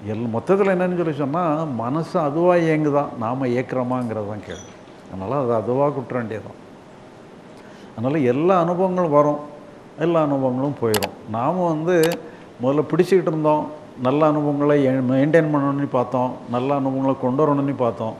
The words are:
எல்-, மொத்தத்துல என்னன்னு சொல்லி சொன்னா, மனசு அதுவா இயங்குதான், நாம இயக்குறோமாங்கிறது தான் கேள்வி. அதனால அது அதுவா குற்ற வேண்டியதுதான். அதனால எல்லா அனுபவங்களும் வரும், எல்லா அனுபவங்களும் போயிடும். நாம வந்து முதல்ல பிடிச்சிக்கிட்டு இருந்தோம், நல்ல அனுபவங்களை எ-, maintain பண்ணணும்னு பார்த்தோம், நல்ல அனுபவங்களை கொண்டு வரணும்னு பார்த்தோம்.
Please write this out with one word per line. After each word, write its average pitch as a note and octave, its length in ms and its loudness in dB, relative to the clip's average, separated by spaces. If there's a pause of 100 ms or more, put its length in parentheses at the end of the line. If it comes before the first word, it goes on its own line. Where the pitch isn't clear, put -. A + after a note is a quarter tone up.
எல்-, A2 280 -4
மொத்தத்துல G3 340 2
என்னன்னு F3+ 280 0
சொல்லி E3 160 -2
சொன்னா, D3+ 500 -2
மனசு D3 560 -4
அதுவா E3 360 2
இயங்குதான், D3+ 520 2 (120)
நாம B2+ 260 -2
இயக்குறோமாங்கிறது B2 800 -2
தான் G#2 180 -10
கேள்வி. F2 160 -12 (520)
அதனால G2+ 280 -4
அது A#2+ 120 0
அதுவா B2 360 2
குற்ற C3 260 -6
வேண்டியதுதான். G#2+ 400 -8 (1400)
அதனால C3 220 -2
எல்லா D#3 440 4
அனுபவங்களும் F3+ 460 0
வரும், D3 300 4 (600)
எல்லா E3 240 2
அனுபவங்களும் C3+ 580 0
போயிடும். A2 500 -2
நாம D#3+ 360 0
வந்து E3 520 2 (440)
முதல்ல C#3 200 2 (120)
பிடிச்சிக்கிட்டு F3 320 4
இருந்தோம், D3+ 400 0 (360)
நல்ல D3 240 4
அனுபவங்களை D3 580 2
எ-, C3 240 2
maintain D3+ 440 2
பண்ணணும்னு C#3 380 0
பார்த்தோம், B2+ 420 0 (180)
நல்ல B2+ 240 0
அனுபவங்களை C3+ 460 0
கொண்டு C3+ 260 2
வரணும்னு C#3 300 0
பார்த்தோம். A2+ 420 -2